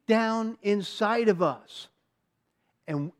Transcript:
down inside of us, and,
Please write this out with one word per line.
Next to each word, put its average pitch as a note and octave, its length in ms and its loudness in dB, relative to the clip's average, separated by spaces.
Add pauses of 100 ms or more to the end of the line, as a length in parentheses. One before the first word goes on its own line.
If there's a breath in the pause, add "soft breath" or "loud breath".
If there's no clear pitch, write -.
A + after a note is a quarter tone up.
down A3+ 560 0
inside G#3+ 680 0
of F3+ 120 2
us, - 460 -4 (1000)
and, D3+ 320 -6